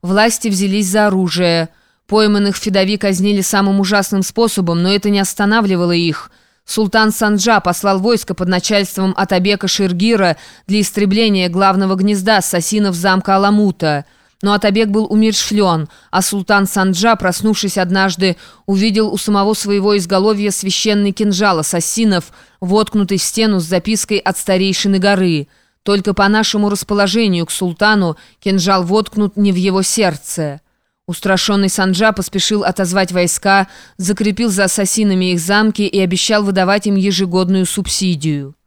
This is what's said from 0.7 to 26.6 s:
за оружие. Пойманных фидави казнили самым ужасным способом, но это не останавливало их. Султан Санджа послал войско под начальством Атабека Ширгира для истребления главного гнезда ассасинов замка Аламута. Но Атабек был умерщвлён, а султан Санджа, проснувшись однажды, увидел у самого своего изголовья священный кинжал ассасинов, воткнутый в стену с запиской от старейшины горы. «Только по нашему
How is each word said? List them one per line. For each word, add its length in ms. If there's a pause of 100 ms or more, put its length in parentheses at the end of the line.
за 200
оружие. 640 (380)
Пойманных 500
фидави 400
казнили 420
самым 400
ужасным 420
способом, 640
но 100
это 160
не 100
останавливало 760
их. 360 (360)
Султан 480
Санджа 480
послал 380
войско 340
под 160
начальством 680
Атабека 540
Ширгира 680 (320)
для 140
истребления 680
главного 480
гнезда 440
ассасинов 560
замка 420
Аламута. 680 (380)
Но 100
Атабек 380
был 200
умерщвлён, 800 (240)
а 100
султан 460
Санджа, 480
проснувшись 640
однажды, 580 (300)
увидел 420
у 100
самого 360
своего 420
изголовья 560
священный 640
кинжал 460
ассасинов, 720 (260)
воткнутый 600
в 40
стену 380
с 20
запиской 540
от 200
старейшины 640
горы. 480 (360)
«Только 300
по 140
нашему 420